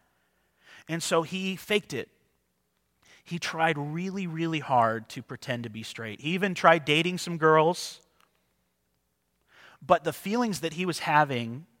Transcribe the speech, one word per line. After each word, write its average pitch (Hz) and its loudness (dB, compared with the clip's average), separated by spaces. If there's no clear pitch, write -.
And 165 -4
so 165 2
he 190 -6
faked - -2
it. 113 -8
He 170 -8
tried 160 0
really, 180 -6
really 160 -4
hard 113 2
to - -12
pretend 123 -8
to 117 -10
be 110 -12
straight. 110 -12
He 151 -4
even 190 -2
tried 165 6
dating 165 2
some 170 -6
girls. 156 4
But 160 2
the 156 0
feelings 214 -2
that 165 -6
he 175 -4
was 175 -2
having, 139 0